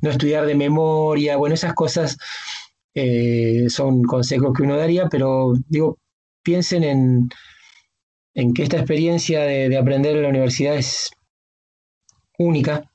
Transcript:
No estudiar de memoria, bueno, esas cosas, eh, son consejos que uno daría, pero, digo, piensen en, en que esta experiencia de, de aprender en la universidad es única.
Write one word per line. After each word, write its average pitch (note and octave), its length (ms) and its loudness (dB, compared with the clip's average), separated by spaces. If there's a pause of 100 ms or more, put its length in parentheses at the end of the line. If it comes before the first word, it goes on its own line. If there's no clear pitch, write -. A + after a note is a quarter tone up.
No D3+ 100 -2
estudiar D3 360 0
de D3 80 -2
memoria, D3+ 800 0
bueno, D3 180 0
esas E3 200 -4
cosas, D3+ 420 -2 (760)
eh, A#2+ 760 0
son C3 340 0
consejos B2+ 540 0
que D3+ 60 0
uno C#3+ 140 0
daría, E3+ 320 0
pero, C3 440 0 (160)
digo, D#3 300 0 (440)
piensen F3 420 0
en, B2+ 440 2 (1040)
en B2 200 0
que D3 80 -2
esta D#3+ 160 0
experiencia D#3 640 0
de, C#3 260 0
de C3 80 0
aprender C#3 400 2
en D3+ 60 0
la C#3+ 60 0
universidad C3+ 480 0
es - 340 -4 (1300)
única. D3+ 560 0